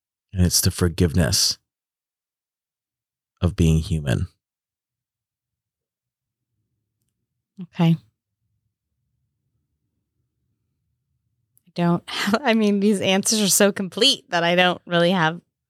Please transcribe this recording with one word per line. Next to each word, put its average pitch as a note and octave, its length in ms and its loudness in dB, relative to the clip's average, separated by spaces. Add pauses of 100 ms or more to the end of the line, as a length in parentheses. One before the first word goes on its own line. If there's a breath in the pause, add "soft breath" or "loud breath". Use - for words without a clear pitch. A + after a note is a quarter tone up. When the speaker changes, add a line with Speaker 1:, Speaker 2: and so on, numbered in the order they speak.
(320)
Speaker 1:
And F#2 120 2
it's E2+ 160 2
the F#2+ 100 0
forgiveness E2+ 880 0 (1800)
of E2+ 160 -2
being D#2+ 220 2
human. D2 500 -4 (3250)
Speaker 2:
Okay. E3 340 0 (3750)
I - 80 -20
don't F3 340 0
have, G#3+ 340 -4
I A#3+ 120 0
mean, G#3 260 0
these G3+ 200 0
answers G3+ 400 0
are G3+ 80 0
so G3+ 240 2
complete G3+ 580 -2
that E3+ 140 -2
I E3+ 120 2
don't F3+ 300 0
really E3+ 260 0
have E3+ 280 0 (300)